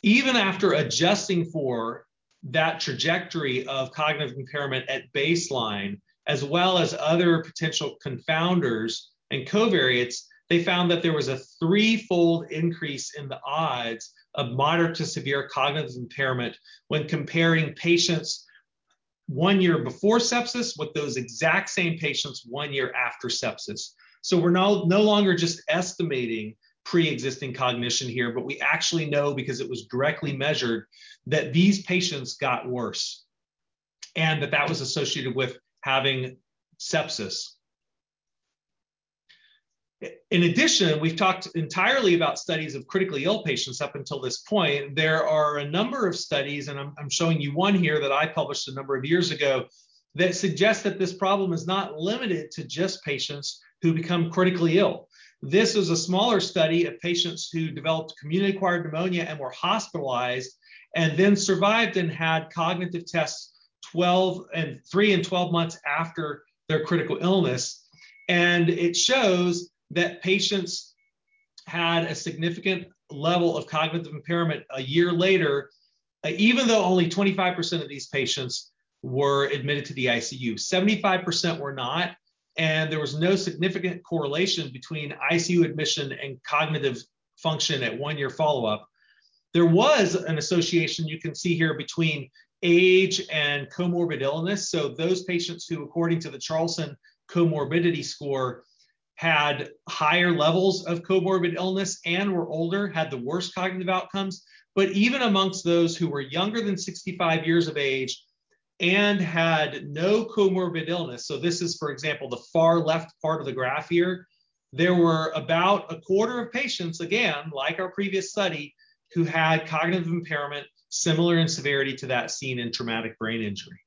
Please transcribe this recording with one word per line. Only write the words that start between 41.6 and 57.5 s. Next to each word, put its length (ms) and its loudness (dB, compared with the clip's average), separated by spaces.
about 240 0
studies 360 -4
of 120 -10
critically 380 -2
ill 180 0
patients 380 -4
up 140 -6
until 260 -8
this 220 -8
point. 520 0
There 320 2
are 320 2
a 120 -4
number 360 0
of 80 0
studies, 540 -4
and 100 -8
I'm, 200 -10
I'm 100 -10
showing 320 2
you 140 -2
one 200 4
here 260 2
that 120 0
I 140 2
published 420 -4
a 60 -12
number 220 -4
of 100 -6
years 240 2
ago, 340 2
that 200 2
suggest 480 2
that 140 -2
this 160 -2
problem 400 0
is 120 -6
not 320 -4
limited 520 -4
to 140 -10
just 380 -4
patients 600 -8
who 140 4
become 360 0
critically 480 2
ill. 300 0
This 340 2
is 140 2
a 80 2
smaller 440 2
study 440 2
of 160 -6
patients 500 -2